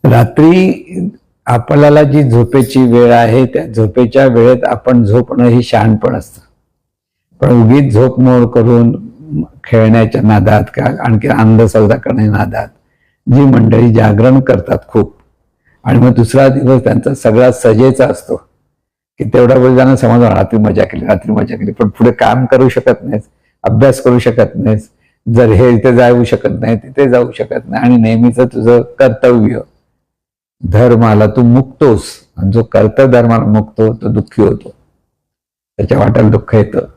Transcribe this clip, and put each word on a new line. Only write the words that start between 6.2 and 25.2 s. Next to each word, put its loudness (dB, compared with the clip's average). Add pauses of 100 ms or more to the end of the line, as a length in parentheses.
पण 0 (140)
उगीच 2
झोपमोड 0
करून 0 (560)
खेळण्याच्या 0
नादात 0 (120)
किंवा -4 (140)
आणखी -2
आनंद 2
साजरा 2
करण्याच्या -4
नादात -6 (680)
जी 4
मंडळी 2
जागरण 2
करतात -4 (100)
खूप, -4 (680)
आणि 0
मग 2
दुसरा 2
दिवस 0
त्यांचा -2
सगळा 0
सजेचा 0
असतो -8 (840)
की -8
तेवढा 2
वेळ 2
त्यांना 2
समजणार, 2
"रात्री -2
मजा 0
केली, -8
रात्री -4
मजा -4
केली", -8
पण -4
पुढे 0
काम -2
करू 2
शकत -2
नाहीत, -8 (400)
अभ्यास 0
करू 0
शकत -2
नाहीत, -2 (560)